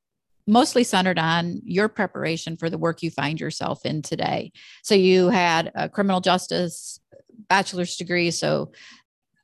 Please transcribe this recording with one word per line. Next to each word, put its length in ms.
mostly 360
centered 360
on 460
your 240
preparation 680
for 120
the 100
work 240
you 80
find 280
yourself 480
in 160
today. 480
So 120
you 340
had 460
a 140
criminal 320
justice 800
bachelor's 480
degree, 340
so 420